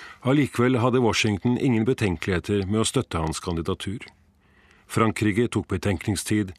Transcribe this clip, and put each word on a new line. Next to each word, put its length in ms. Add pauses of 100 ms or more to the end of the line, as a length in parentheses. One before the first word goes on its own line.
(220)
Allikevel 560
hadde 240
Washington 560
ingen 260
betenkeligheter 840
med 120
å 60
støtte 320
hans 220
kandidatur. 580 (880)
Frankrike 640
tok 180
betenkningstid, 920